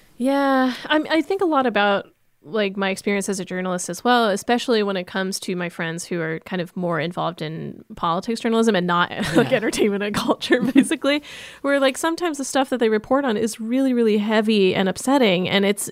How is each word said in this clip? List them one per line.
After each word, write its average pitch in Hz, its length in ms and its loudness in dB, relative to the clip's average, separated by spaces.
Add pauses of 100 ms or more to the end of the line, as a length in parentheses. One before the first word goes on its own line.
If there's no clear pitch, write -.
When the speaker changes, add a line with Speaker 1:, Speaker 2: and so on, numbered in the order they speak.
(160)
Speaker 1:
Yeah, 269 560 2 (140)
I'm, 302 240 0
I 320 100 2
think 381 220 -2
a 370 40 4
lot 277 200 2
about, 202 420 2 (360)
like, 196 320 -2
my 196 140 -2
experience 196 380 -2
as 190 120 -4
a 180 40 -8
journalist 185 440 -4
as 175 160 -8
well, 240 240 4
especially 226 540 0
when 196 140 -2
it 180 100 -6
comes 190 340 -4
to 190 160 -6
my 175 120 -4
friends 170 380 -6
who 175 140 -4
are 160 200 -4
kind 185 200 -6
of 170 160 -10
more 175 240 -2
involved 165 400 -4
in 156 440 -10 (120)
politics 180 440 -4
journalism 226 340 2
and 180 120 2
not, 175 240 2
<laughs> 165 260 -4
like, 233 140 4
Speaker 2:
Yeah. 254 60 4
Speaker 1:
entertainment 208 460 0
and 208 120 -4
culture, 247 480 0
<laughs> 254 120 0
basically, 285 480 4 (400)
where, 277 180 2
like, 269 160 2
sometimes 330 420 -2
the 269 60 -6
stuff 269 260 0
that 254 80 0
they 233 100 2
report 262 360 0
on 254 120 0
is 233 240 -2
really, 254 340 0
really 220 240 4
heavy 214 560 2
and 190 140 0
upsetting. 196 600 2
And 196 160 2
it's, 208 280 0